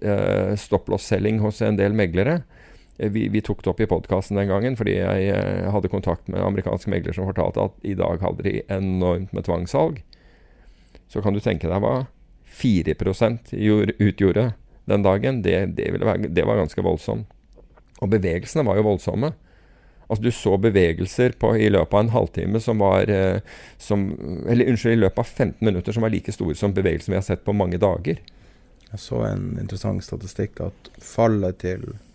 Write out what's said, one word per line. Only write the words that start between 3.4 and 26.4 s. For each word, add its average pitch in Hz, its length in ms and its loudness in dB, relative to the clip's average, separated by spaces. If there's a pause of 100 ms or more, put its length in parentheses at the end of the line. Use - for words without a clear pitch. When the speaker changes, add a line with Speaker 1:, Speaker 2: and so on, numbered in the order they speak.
Speaker 1:
tok - 160 -4
det - 80 -2
opp 104 160 0
i - 60 0
podcasten 95 500 0
den 101 80 0
gangen, 110 320 0
fordi 98 160 0
jeg, 95 320 0
eh, 95 400 -2
hadde 98 240 0
kontakt 92 340 -2
med 92 140 -2
amerikanske 98 480 -2
meglere 85 240 -2
som 95 160 -4
fortalte 98 400 0
at - 160 -16
i 101 160 -2
dag 87 240 0
hadde 92 240 -2
de 104 160 -2
enormt 92 720 0
med 98 100 -6
tvangssalg. 131 560 -2 (1040)
Så - 160 -6
kan 101 160 2
du 107 60 -4
tenke 87 260 0
deg 98 160 0
hva 127 220 0 (480)
fire 85 400 2
prosent 113 560 -2
gjorde, 107 480 2
utgjorde 101 460 4 (420)
den 101 160 2
dagen. 107 400 2
Det, 92 320 0
det - 160 -2
ville 92 160 -2
være, 98 240 0
det - 160 2
var 113 80 2
ganske 95 260 -2
voldsomt. 98 460 -4 (720)
Og 95 120 -2
bevegelsene 95 560 0
var 95 120 2
jo 107 80 2
voldsomme. 104 460 -2 (720)
Altså, 107 180 -4
du 120 80 2
så 98 280 0
bevegelser 95 800 2
på, 113 200 2
i 107 120 4
løpet 90 240 2
av 104 100 6
en 117 80 0
halvtime 101 500 0
som 110 160 0
var, 98 320 4
eh, 95 300 2 (380)
som, 101 260 -2 (420)
eller 127 240 4
unnskyld, 117 240 4
i 113 80 4
løpet 95 160 4
av 117 160 -2
femten 110 320 0
minutter 98 280 0
som 113 100 2
var 110 80 0
like - 180 -4
store 80 240 -2